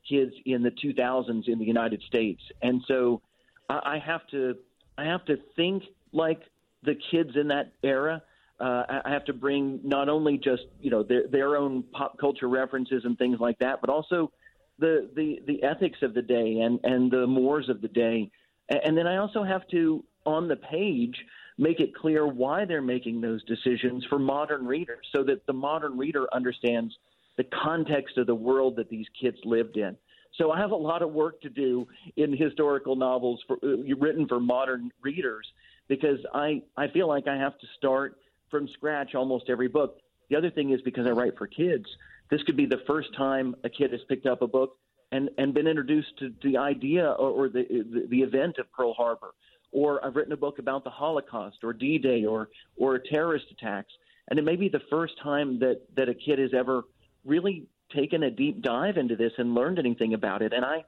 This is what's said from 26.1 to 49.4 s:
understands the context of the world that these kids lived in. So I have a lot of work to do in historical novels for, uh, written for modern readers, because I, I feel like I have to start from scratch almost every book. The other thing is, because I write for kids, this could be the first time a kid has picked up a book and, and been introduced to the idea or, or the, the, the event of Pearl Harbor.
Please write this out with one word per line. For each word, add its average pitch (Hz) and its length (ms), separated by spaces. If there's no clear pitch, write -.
understands 120 640
the 127 80
context 156 560
of 117 80
the 117 80
world 127 400
that 113 140
these 110 180
kids 120 240
lived 113 340
in. 101 200
So 160 140
I 165 80
have 208 100
a 214 60
lot 165 260
of 160 100
work 160 300
to 147 80
do 123 380
in 147 220
historical 143 580
novels 127 520
for, 131 160
uh, 135 340
written 151 300
for 123 120
modern 123 520
readers, 135 460
because 135 320
I, 147 300
I 139 120
feel 175 180
like 143 200
I 139 100
have 139 200
to - 180
start 135 440
from 143 240
scratch 147 420
almost 127 340
every 123 200
book. 143 300
The 143 60
other 165 160
thing 139 200
is, 131 100
because 123 260
I 123 40
write 120 260
for 101 100
kids, 151 380
this 147 140
could 160 140
be 143 80
the 123 200
first 147 300
time 135 480
a 117 60
kid 131 240
has 120 160
picked 131 160
up 127 160
a 120 60
book 131 280
and, 135 240
and 139 160
been 151 140
introduced 151 520
to 127 140
the 135 140
idea 143 540
or, 135 180
or 135 180
the, 123 220
the, 117 400
the 127 120
event 131 360
of 127 160
Pearl 120 200
Harbor. 120 380